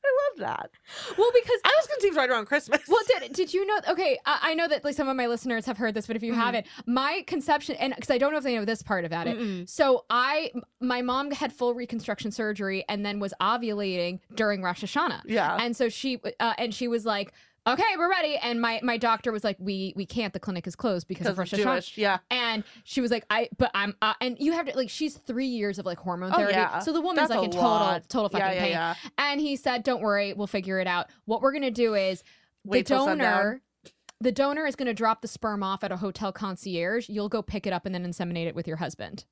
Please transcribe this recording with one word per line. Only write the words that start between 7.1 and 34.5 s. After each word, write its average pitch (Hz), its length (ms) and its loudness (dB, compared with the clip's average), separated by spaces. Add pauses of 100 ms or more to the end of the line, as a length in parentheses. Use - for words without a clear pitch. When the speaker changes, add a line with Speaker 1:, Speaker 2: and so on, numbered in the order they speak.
Speaker 2:
conception, 294 500 0
and 262 180 0
'cause - 160 -10
I 254 60 4
don't 277 140 4
know 311 60 0
if 269 60 -2
they 254 120 0
know 208 100 0
this 220 180 -2
part 180 220 0
about 165 220 -4
it. 233 100 -2
Speaker 1:
Mm-mm. 190 320 -4
Speaker 2:
So 269 400 4
I, 269 460 2
m-, 240 60 -4 (180)
my 247 220 0
mom 262 300 0
had 277 220 -2
full 240 200 -2
reconstruction 226 580 -6
surgery 202 580 -2
and 202 160 -2
then 202 140 -4
was 196 220 -4
ovulating 196 760 0 (160)
during 208 260 0
Rosh 180 220 -2
Hashanah. 285 420 0
Speaker 1:
Yeah. 180 340 2
Speaker 2:
And 240 160 -2
so 240 140 2
she, 247 300 -4 (200)
uh, 233 180 2
and 233 160 -4
she 247 140 -4
was 233 180 -2
like, 202 280 -2 (340)
"Okay, 269 160 2 (140)
we're 339 120 2
ready." 320 280 0
And 233 240 -2
my, 226 200 0
my 233 160 0
doctor 226 340 2
was 214 120 -4
like, 202 160 0
"We, 190 360 -4
we 190 100 -4
can't. 214 280 -4
The 165 60 -6
clinic 180 280 -6
is 175 80 -8
closed 190 320 -2
because 185 200 -6
of 202 80 2
Speaker 1:
'Cause - 40 -4
Speaker 2:
Rosh 185 140 -2
Speaker 1:
of 202 60 0
Speaker 2:
Hashanah." 208 40 2 (100)
Speaker 1:
Jewish, - 240 -4
yeah. 202 220 2 (120)
Speaker 2:
And 233 320 0 (200)
she - 180 -2
was 233 100 2
like, 226 180 0
"I, 226 280 2
but 247 160 2
I'm," 202 280 0
uh, 220 200 4
and 247 180 -2
you 302 140 2
have 330 140 -2
to, - 80 -6
like, 254 140 -2
she's - 280 -4
three 262 300 -4
years 208 320 -2
of, 185 60 -8
like, 175 140 -4
hormone 180 340 -4
Speaker 1:
Oh, - 40 4
Speaker 2:
therapy. 202 180 4
Speaker 1:
yeah. 185 240 2
Speaker 2:
So 294 140 -2
the 320 80 2
woman's, 320 280 2
Speaker 1:
That's 226 100 2
Speaker 2:
like, - 20 -
Speaker 1:
a - 40 2
Speaker 2:
in 202 60 -2
total, 180 180 4
Speaker 1:
lot. 165 400 2
Speaker 2:
total 214 200 0 (100)
Speaker 1:
Yeah, 190 60 2
Speaker 2:
fucking 190 120 2
Speaker 1:
yeah, 180 60 2
Speaker 2:
pain. 170 80 2
Speaker 1:
yeah. 165 240 0 (220)
Speaker 2:
And 285 240 0
he 285 140 0
said, 247 280 -2
"Don't 247 180 0
worry, 202 320 2
we'll 202 140 -4
figure 190 320 -2
it 185 80 0
out. 175 200 0 (180)
What 220 160 0
we're 269 120 4
gonna 277 180 0
do 226 240 2
is 190 280 0 (400)
the 196 60 -14
Speaker 1:
Wait 233 180 2
till 269 180 4
sundown. 302 120 2 (200)
Speaker 2:
donor, 226 240 0 (600)
the 247 100 2
donor 285 340 0